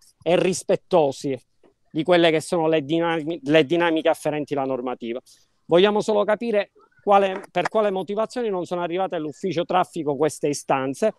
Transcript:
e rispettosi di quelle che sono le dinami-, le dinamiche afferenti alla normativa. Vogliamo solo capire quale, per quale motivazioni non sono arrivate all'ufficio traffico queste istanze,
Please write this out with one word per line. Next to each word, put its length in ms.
e 180
rispettosi 1000
di 120
quelle 280
che 100
sono 280
le 160
dinami-, 600
le 200
dinamiche 440
afferenti 460
alla 100
normativa. 560
Vogliamo 340
solo 240
capire 480
quale, 320
per 200
quale 200
motivazioni 600
non 160
sono 160
arrivate 340
all'ufficio 480
traffico 500
queste 340
istanze, 720